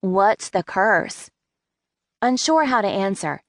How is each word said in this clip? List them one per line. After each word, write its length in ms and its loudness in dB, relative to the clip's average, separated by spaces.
"What's 480 2
the 140 -2
curse?" 640 0
Unsure 440 2
how 140 0
to 80 0
answer 600 -4